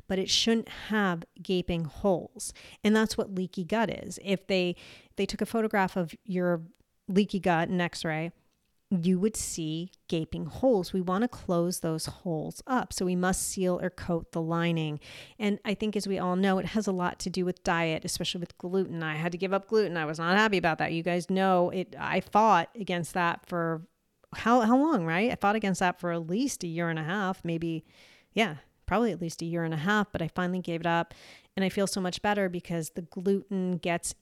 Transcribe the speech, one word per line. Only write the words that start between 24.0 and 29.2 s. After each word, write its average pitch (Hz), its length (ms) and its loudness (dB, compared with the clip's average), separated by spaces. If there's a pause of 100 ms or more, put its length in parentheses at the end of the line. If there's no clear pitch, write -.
how, 240 280 4
how 220 140 6
long, 269 300 4
right? 180 260 2
I - 40 -2
fought 202 200 2
against 202 260 0
that 180 180 2
for 175 120 -2
at 170 160 -4
least 226 360 -2
a 180 40 -4
year 170 220 -2
and 165 80 0
a 156 60 -4
half, 185 420 -2
maybe, 165 400 -4 (480)
yeah, 190 220 0 (320)
probably 214 240 2
at 175 100 -6